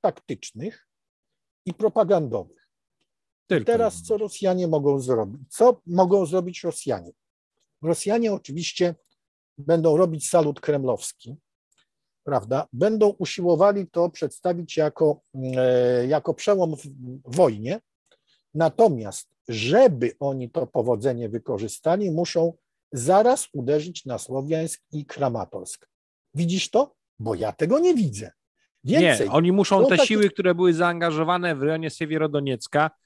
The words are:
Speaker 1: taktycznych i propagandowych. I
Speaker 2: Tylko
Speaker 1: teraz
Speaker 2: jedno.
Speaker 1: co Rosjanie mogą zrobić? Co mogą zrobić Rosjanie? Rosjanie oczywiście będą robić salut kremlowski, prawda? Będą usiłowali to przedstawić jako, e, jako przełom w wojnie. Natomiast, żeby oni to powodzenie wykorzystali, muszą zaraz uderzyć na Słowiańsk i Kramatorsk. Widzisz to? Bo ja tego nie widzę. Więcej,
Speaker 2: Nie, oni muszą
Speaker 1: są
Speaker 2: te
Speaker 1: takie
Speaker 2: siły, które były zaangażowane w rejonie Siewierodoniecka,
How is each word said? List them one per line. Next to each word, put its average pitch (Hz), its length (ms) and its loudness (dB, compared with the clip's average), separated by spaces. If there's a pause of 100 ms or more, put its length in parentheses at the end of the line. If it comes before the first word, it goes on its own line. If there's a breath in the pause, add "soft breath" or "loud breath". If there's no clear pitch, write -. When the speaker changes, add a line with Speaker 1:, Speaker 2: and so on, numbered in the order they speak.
Speaker 1:
taktycznych - 880 -8 (800)
i 185 80 -6
propagandowych. 170 960 -2 (760)
I - 40 -12
Speaker 2:
Tylko 151 180 0
Speaker 1:
teraz 233 280 2
Speaker 2:
jedno. 170 140 -12
Speaker 1:
co 214 100 0
Rosjanie 185 500 -2
mogą 143 320 2
zrobić? 123 480 -2
Co 247 380 4
mogą 185 400 2
zrobić 175 380 -4
Rosjanie? 113 480 -6 (720)
Rosjanie 208 500 0
oczywiście 170 600 -4 (640)
będą 160 380 2
robić 160 320 0
salut 151 320 2
kremlowski, 131 760 -4 (880)
prawda? 127 480 -2
Będą 208 360 2
usiłowali 185 840 0
to 170 200 0
przedstawić 170 680 -6
jako, 151 440 0 (360)
e, 123 500 2
jako 151 280 -2
przełom 180 420 0
w 131 600 -14
wojnie. 139 440 2 (760)
Natomiast, 147 720 0 (200)
żeby 123 720 2
oni 135 300 -4
to - 160 -4
powodzenie 120 640 -2
wykorzystali, 117 840 -4
muszą 165 420 -2 (400)
zaraz 190 600 2
uderzyć 151 520 -4
na 120 140 -8
Słowiańsk 151 640 -6 (100)
i 147 140 -10
Kramatorsk. 110 840 -6 (460)
Widzisz 170 360 -2
to? 277 240 2 (240)
Bo 110 160 -4
ja 101 180 -4
tego 185 260 0
nie 349 160 4
widzę. 120 360 -2 (540)
Więcej, 143 420 4
Speaker 2:
Nie, 98 60 -4
oni 170 200 4
muszą 196 300 4
Speaker 1:
są 269 60 6
Speaker 2:
te 185 80 4
Speaker 1:
takie 277 120 4
Speaker 2:
siły, 208 220 2
które 180 240 0
były 175 200 4
zaangażowane 170 840 0
w 131 60 -6
rejonie 156 280 -2
Siewierodoniecka, 151 1000 -2 (160)